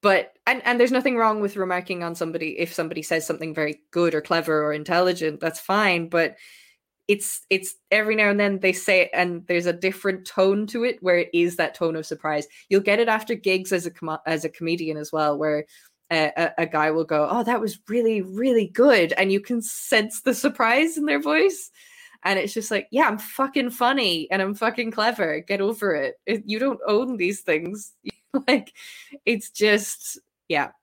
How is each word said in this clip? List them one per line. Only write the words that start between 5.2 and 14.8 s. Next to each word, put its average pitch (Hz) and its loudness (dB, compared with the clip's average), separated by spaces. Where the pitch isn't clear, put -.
that's 160 -4
fine. 190 0
But 165 0
it's, 202 -2
it's 190 -2
every 214 2
now 208 4
and 202 2
then 202 0
they 190 2
say 185 2
it 175 0
and 175 -2
there's 175 0
a 175 2
different 185 -4
tone 196 2
to 233 -4
it 240 -4
where 180 4
it 175 -2
is 170 2
that 156 0
tone 165 -2
of 160 -8
surprise. 151 -4
You'll 196 4
get 202 2
it 233 2
after 220 0
gigs 185 0
as 175 -2
a 165 -6
com-, 156 -8
as 160 -2
a 160 -2
comedian 165 -4